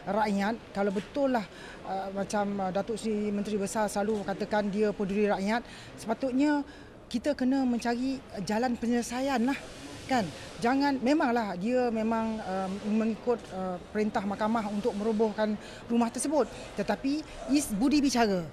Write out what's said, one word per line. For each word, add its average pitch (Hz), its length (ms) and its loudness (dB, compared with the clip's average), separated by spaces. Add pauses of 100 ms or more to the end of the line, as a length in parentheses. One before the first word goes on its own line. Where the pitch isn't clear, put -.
rakyat, 202 480 2 (240)
kalau 202 160 2
betul 262 400 0
lah, 220 160 0 (400)
uh, 190 240 -4
macam, 196 560 0
uh, - 0 -
Datuk 196 320 -2
Seri 208 320 0
Menteri 208 240 -2
Besar 202 320 0
selalu 208 400 0
katakan 208 400 0
dia 208 240 2
peduli 202 400 2
rakyat, 208 320 0 (320)
sepatutnya 269 640 2 (480)
kita 277 240 0
kena 262 320 2
mencari 240 560 0 (240)
jalan 226 320 0
penyelesaian 240 720 0
lah. 277 80 2 (460)
Kan? 240 240 0 (320)
Jangan, 269 400 4
memanglah 240 560 2
dia 240 340 2
memang, 226 540 0
uh, 190 260 -2 (220)
mengikut, 220 480 2 (160)
uh, 185 240 -4 (160)
perintah 214 320 0
mahkamah 214 420 0
untuk 208 300 0
merobohkan 214 560 2 (320)
rumah 233 240 2
tersebut. 277 400 2 (240)
Tetapi 269 480 0 (320)
is 294 160 4
budi 254 320 4
bicara. 226 400 4 (100)